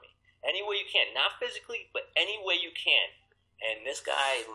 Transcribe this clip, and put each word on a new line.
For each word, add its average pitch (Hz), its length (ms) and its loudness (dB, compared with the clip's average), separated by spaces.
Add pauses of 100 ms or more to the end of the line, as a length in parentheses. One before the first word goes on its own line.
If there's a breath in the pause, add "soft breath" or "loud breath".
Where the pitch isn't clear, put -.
me. - 80 -20 (320 soft breath)
Any 180 240 -2
way 202 160 -2
you - 80 -8
can. 160 240 2
Not 143 240 2
physically, - 560 -8
but - 240 -6
any 202 240 0
way 185 160 2
you 170 160 -4
can." 127 400 2 (480)
And 110 240 -4
this 143 160 -4
guy 135 540 0